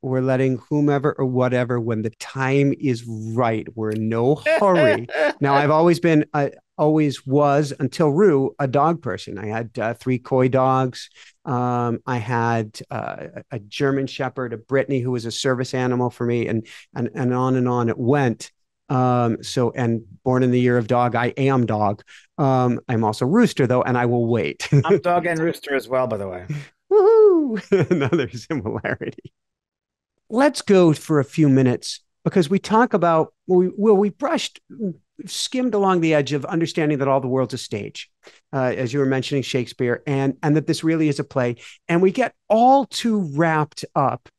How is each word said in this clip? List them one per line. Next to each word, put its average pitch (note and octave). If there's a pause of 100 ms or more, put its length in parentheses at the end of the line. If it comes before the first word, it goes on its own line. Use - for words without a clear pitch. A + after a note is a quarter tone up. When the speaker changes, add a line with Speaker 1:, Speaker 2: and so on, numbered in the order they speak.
Speaker 1:
we're C3
letting C3 (120)
whomever D3
or C#3
whatever B2
when A2+
the G#2+
time C3+
is A#2+
right. A2+
We're A2
in A2
no A#2+ (240)
hurry. F3+
Speaker 2:
<laughs> - (240)
Speaker 1:
Now, C#3
I've C#3+
always E3
been, D#3+
uh, C#3+ (280)
always D3+
was C#3+
until D3
Rue, C#3+
a C#3
dog D3
person. F#2+
I G#2
had, A2
uh, A#2
three B2+
coy C3
dogs. C3 (360)
Um, B2
I B2+
had, A#2 (100)
uh, - (240)
a B2+
German C3+
Shepherd, B2+
a A2
Brittany, C3+
who B2
was A#2
a A#2
service B2+
animal B2
for -
me, A#2+
and, A2 (300)
and, A#2+
and B2
on B2+
and B2+
on A#2+
it -
went. B2+ (380)
Um, B2
so, A#2+
and A#2 (220)
born B2+
in B2+
the B2
year B2
of A2+
dog, A#2+
I A#2 (100)
am C3+
dog. G#2+ (340)
Um, B2+
I'm A2+
also G#2+
rooster D3+
though, B2
and B2
I B2
will A#2+
wait. A2
<laughs> C#3
Speaker 2:
I'm F3
dog F3
and E3+
rooster D#3+
as A#2
well, B2+
by A2+
the G2
way. F2+ (460)
Speaker 1:
Woohoo! F4+
<laughs> -
Another F#3
similarity. A#2 (960)
Let's C#4
go F3+
for D3+
a C3+
few D#3
minutes C3 (220)
because E3+
we F#3+
talk A#3
about, E3 (140)
we, F3+
well, G#3
we G#3
brushed, - (640)
skimmed B3+
along F#3+
the D#3+
edge C#3+
of C#3+
understanding D#3+
that C3+
all C3+
the C3
world's C3
a B2
stage, - (440)
uh, B2+
as A#2
you C#3+
were C#3
mentioning C3
Shakespeare, A#2+
and, C#3
and D3+
that D#3
this D#3+
really D#3+
is C#3+
a D3
play. B2 (320)
And F3
we F#3+
get B3 (140)
all B3
too G#3
wrapped D#3 (100)
up. B2